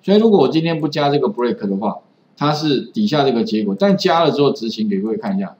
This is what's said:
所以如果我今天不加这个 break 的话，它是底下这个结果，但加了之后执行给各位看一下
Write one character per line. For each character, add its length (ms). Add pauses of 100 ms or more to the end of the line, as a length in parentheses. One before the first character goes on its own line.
所 140
以 20
如 120
果 100
我 80
今 160
天 160
不 80
加 220
这 100
个 80
break 300 (100)
的 80
话， 220 (400)
它 160
是 260
底 260
下 200
这 80
个 100
结 220
果， 120
但 200
加 260
了 80
之 100
后 120
执 160
行 180
给 140
各 80
位 80
看 200
一 40
下 180